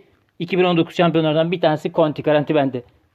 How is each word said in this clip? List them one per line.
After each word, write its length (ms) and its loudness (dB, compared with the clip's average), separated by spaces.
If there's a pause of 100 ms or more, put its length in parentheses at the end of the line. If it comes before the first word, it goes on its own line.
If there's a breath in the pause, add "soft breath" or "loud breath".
(400 soft breath)
İki 180 -4
bin 60 4
on 140 2
dokuz 180 -2
şampiyonlardan 560 2
bir 100 -4
tanesi 320 0
Conti 300 0
garanti 320 0
bende. 280 -2 (320)